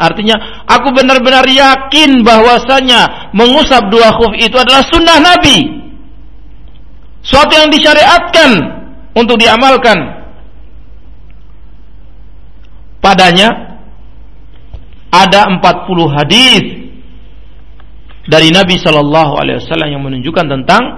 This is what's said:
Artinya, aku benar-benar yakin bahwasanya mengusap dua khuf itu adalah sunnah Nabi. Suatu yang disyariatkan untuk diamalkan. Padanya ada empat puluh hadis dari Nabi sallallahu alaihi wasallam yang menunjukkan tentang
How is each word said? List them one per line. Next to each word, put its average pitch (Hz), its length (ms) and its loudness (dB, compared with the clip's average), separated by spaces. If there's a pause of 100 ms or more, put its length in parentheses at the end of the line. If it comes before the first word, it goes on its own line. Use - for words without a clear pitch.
Artinya, 208 640 -2
aku 247 260 0
benar-benar 262 560 2
yakin 269 800 2
bahwasanya 233 1120 2
mengusap 240 560 4
dua 226 260 4
khuf 226 220 0
itu 226 180 0
adalah 247 300 2
sunnah 330 320 4
Nabi. 339 380 4 (1600)
Suatu 294 320 2
yang 311 160 4
disyariatkan 302 800 4 (640)
untuk 233 240 2
diamalkan. 226 880 2 (2750)
Padanya 190 760 2 (1300)
ada 196 420 4
empat 175 320 0
puluh 170 240 0
hadis 196 760 0 (1400)
dari 160 240 4
Nabi 185 300 2
sallallahu 147 580 2
alaihi 135 240 -2
wasallam 160 300 -4
yang 139 100 -8
menunjukkan 135 480 -4
tentang 151 320 0 (160)